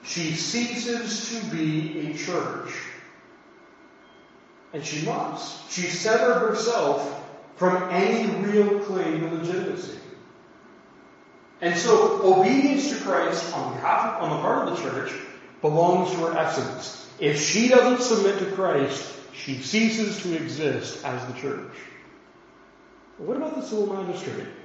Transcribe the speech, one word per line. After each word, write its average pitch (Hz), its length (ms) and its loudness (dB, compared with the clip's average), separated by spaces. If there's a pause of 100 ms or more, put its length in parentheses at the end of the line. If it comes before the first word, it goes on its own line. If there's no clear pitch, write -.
she 160 300 -4
ceases 233 960 -4
to 185 260 -6
be 156 540 -2
a - 60 -6
church. - 540 -6 (2000)
And 147 120 -10
she 151 200 -6
must. - 680 -6
She 180 100 -4
severed 220 680 4
herself - 800 0 (280)
from 180 340 2
any 220 360 2 (200)
real 202 340 4
claim 165 440 -2
of 165 80 -4
legitimacy. 170 680 -4 (1600)
And 170 160 0
so, 226 460 4
obedience 196 680 6
to - 140 -4
Christ 175 500 0
on 123 200 -4
behalf 156 420 0
of, - 60 -4
on 156 140 -2
the - 60 -4
part 247 260 0
of - 80 -4
the - 60 -6
church - 300 -4 (480)
belongs 175 520 4
to - 60 -2
her 165 200 0
essence. - 800 -4
If 147 200 2
she 226 300 2
doesn't 254 320 8
submit 196 380 2
to 185 140 -2
Christ, 160 600 0 (220)
she 131 260 -8
ceases 214 640 0
to 175 120 -2
exist 135 680 -4
as 123 220 -6
the 123 120 -10
church. 98 360 -8 (1400)
What 180 180 -4
about 302 200 -6
the 262 60 -6
civil 202 300 -2
magistrate? 190 540 -6 (180)